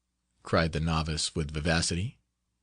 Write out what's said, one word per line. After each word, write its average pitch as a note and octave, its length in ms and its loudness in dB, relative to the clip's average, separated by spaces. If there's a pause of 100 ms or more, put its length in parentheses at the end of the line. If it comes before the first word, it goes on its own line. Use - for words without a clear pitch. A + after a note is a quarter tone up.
(440)
cried E2 280 2
the D2+ 80 -4
novice D#2+ 560 0
with D#2 160 -2
vivacity. E2 640 0 (460)